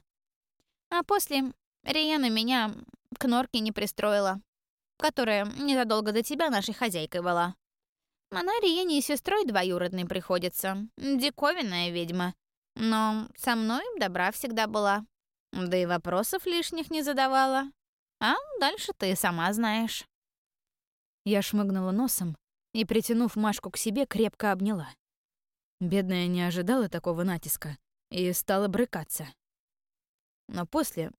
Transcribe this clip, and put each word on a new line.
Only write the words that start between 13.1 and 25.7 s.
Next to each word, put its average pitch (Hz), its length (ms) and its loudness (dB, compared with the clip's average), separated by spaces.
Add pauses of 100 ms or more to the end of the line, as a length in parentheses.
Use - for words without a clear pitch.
со 240 180 0
мной 226 280 0 (160)
добра 185 320 0
всегда 226 360 -2
была. 208 380 0 (480)
Да 185 240 0
и 180 80 4
вопросов 175 600 -2
лишних 339 460 -2
не 311 100 -2
задавала. 269 720 2 (480)
А 233 160 2 (240)
дальше 359 380 -2
ты 185 180 0
сама 175 380 0
знаешь. 220 520 -2 (1200)
Я 202 180 2
шмыгнула 196 500 0
носом 190 440 0 (400)
и, 226 80 2
притянув 226 540 2
Машку 208 340 0
к - 60 -8
себе, 226 280 0
крепко 214 460 0
обняла. 190 380 0 (880)